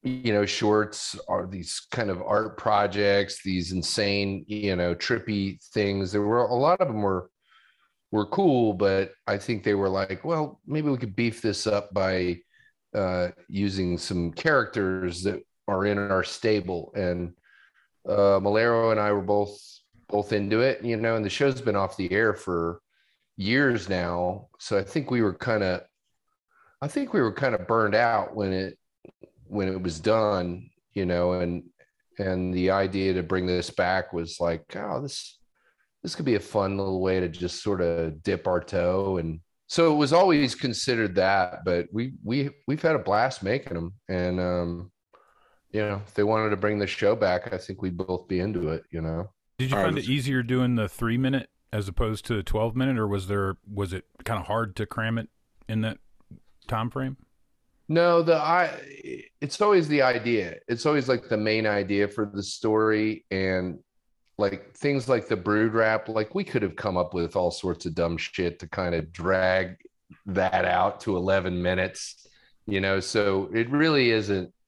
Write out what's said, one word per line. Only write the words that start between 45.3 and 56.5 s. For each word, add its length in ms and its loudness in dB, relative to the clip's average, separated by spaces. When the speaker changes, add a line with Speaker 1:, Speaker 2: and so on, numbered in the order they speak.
Speaker 1:
you 80 -2
know, 260 -2
if 80 -20
they 80 2
wanted 280 2
to 60 2
bring 220 0
the 80 0
show 300 2
back, 360 0
I 60 -6
think 240 -10
we'd 140 -4
both 320 -4
be 100 0
into 300 -2
it, 240 -4
you 80 -6
know? 320 -6
Speaker 2:
Did 120 -2
you 60 0
Speaker 3:
All 60 2
right, 60 2
Speaker 2:
find 100 0
it 40 -4
Speaker 3:
let's 60 -6
Speaker 2:
easier 360 0
doing 320 2
the 120 0
three 300 -2
minute 320 -2
as 160 -4
opposed 380 -2
to 100 0
the 80 -2
twelve 320 0
minute, 220 0
or 100 0
was 180 -2
there, 300 -2
was 240 -4
it 120 -8
kinda 180 -4
hard 340 -4
to 100 -4
cram 320 -2
it 100 -6
in 120 -2
that 180 -4